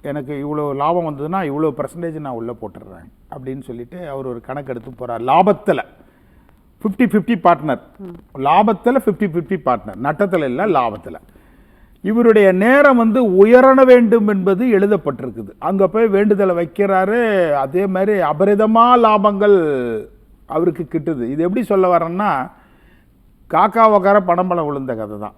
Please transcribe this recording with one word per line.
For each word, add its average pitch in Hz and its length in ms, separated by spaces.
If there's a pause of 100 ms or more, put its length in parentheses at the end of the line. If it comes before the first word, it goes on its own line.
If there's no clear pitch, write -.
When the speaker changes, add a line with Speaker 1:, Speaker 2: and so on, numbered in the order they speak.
Speaker 1:
எனக்கு 143 440
இவ்வளோ 147 300
லாபம் 165 320
வந்ததுன்னா 151 280
இவ்வளோ 151 420
பர்சன்டேஜ் 160 420
நான் 139 120
உள்ள 117 200
போட்டுடுறேன்" 95 560 (220)
அப்படின்னு 131 320
சொல்லிட்டு 127 460
அவர் 135 180
ஒரு 120 140
கணக்கு 135 340
எடுத்து 120 320
போறார். 117 120
லாபத்துல 160 600 (1040)
ஃபிஃப்டி 214 200
ஃபிஃப்டி 220 400
பார்ட்னர், 151 360 (200)
Speaker 2:
ம். 170 460
Speaker 1:
லாபத்துல 208 600
ஃபிஃப்டி 202 240
ஃபிஃப்டி 170 360
பார்ட்னர், 113 380
நட்டத்துல 160 420
இல்ல, 135 220
லாபத்துல. 113 480 (840)
இவருடைய 214 520
நேரம் 262 440
வந்து 226 400
உயரண 254 480
வேண்டும் 233 440
என்பது 196 380
எழுதப்பட்டிருக்குது. 143 920
அங்க 185 300
போய் 226 180
வேண்டுதலை 196 500
வைக்கிறாரு, 190 960
அதே 143 340
மாதிரி 190 320
அபரிதமா 208 760
லாபங்கள் 208 600 (880)
அவருக்கு 165 440
கிட்டுது. 151 320
இது 139 200
எப்படி 196 220
சொல்ல 185 320
வரேன்னா, 170 540 (1000)
காக்கா 208 360
உக்கார 202 340
பணம் 180 280
பழம் 175 180
விழுந்த 135 280
கதை 107 240
தான். 104 200